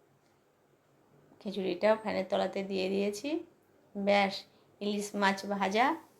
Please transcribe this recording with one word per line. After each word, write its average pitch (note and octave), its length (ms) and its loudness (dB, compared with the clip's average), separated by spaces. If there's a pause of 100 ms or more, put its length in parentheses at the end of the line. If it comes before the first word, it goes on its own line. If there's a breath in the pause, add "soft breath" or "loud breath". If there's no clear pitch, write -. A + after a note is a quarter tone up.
(1400)
খিচুড়িটাও G3 640 0
ফ্যানের F#3+ 280 -2
তলাতে F#3+ 340 0
দিয়ে F#3+ 260 -2
দিয়েছি। G3+ 400 -2 (680)
ব্যাস, G3+ 380 2 (480 soft breath)
ইলিশ G#3 340 -2
মাছ G3 320 2
ভাজা G3+ 400 2 (320)